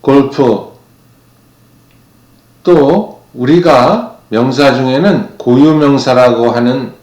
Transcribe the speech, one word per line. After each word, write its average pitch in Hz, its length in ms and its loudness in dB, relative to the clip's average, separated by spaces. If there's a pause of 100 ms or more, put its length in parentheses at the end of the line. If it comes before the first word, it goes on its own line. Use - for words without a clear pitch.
골프, 135 720 0 (1900)
또 170 600 0 (120)
우리가 151 840 0 (100)
명사 131 460 0
중에는 135 640 -2
고유 139 380 2
명사라고 127 760 0
하는 120 500 -4